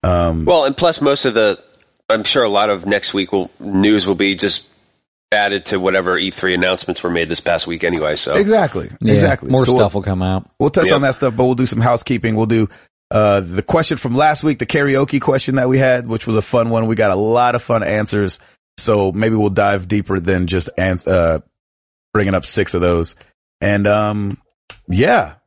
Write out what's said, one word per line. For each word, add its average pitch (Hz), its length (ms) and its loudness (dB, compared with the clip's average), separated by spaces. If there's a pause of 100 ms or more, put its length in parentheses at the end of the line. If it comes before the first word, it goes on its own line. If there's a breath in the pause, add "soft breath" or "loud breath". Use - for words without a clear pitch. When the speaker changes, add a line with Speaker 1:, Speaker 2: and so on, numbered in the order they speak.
Speaker 1:
Um, 85 420 0
Speaker 2:
Well, 160 200 4
and 139 100 -2
plus 165 260 0
most 139 240 0
of 123 80 0
the, 107 260 2 (500)
I'm 110 140 2
sure 131 200 0
a 110 60 2
lot 104 200 2
of 92 160 -2
next 101 280 0
week 98 180 -2
will, 95 280 -2
news 101 480 2
will 98 80 2
be 98 200 0
just 92 300 -4 (680)
added 101 340 0
to 98 140 -2
whatever 92 380 0
E 95 140 -2
three 92 240 -2
announcements 90 480 -2
were 87 80 -2
made 85 180 -2
this 82 100 -4
past 82 280 -2
week 85 160 -8
anyway, 78 320 -2
so. 71 180 -6
Speaker 1:
Exactly. 113 560 0 (120)
Speaker 3:
Yeah, 110 120 2
Speaker 1:
Exactly. 127 380 0
Speaker 3:
more 131 140 4
Speaker 1:
So 123 80 2
we'll, 123 80 4
Speaker 3:
stuff 98 120 2
will 101 80 -2
come 95 220 -2
out. 92 260 -2 (100)
Speaker 1:
we'll 147 120 0
touch 185 160 2
Speaker 2:
Yep. 190 80 4
Speaker 1:
on 135 60 0
that 131 140 0
stuff, 123 200 -2
but 127 100 2
we'll 127 100 2
do 127 120 0
some 113 140 -2
housekeeping. 117 540 -2
We'll 110 120 0
do, 110 220 0 (420 loud breath)
uh, 104 300 4
the 90 200 -6
question 160 360 0
from 120 180 -4
last 151 280 2
week, 151 160 0
the 120 60 -4
karaoke 139 560 0
question 135 340 0
that 127 140 0
we 131 80 2
had, 127 300 2
which 113 180 -6
was 110 100 0
a 107 60 2
fun 117 300 0
one. 113 160 0
We 110 80 0
got 104 160 2
a 92 40 0
lot 117 400 2
of 120 60 -2
fun 113 220 -2
answers, 104 560 -2 (380 soft breath)
so 104 340 2
maybe 110 240 0
we'll 104 160 2
dive 101 360 0
deeper 98 320 -2
than 90 280 0
just 87 300 -2
ans-, 92 300 -2
uh, 85 320 2 (760)
bringing 98 200 0
up 92 120 -2
six - 280 -2
of 87 80 0
those. 87 340 0 (460 soft breath)
And, 101 260 0
um, 104 500 0 (500)
yeah. 110 480 0 (120)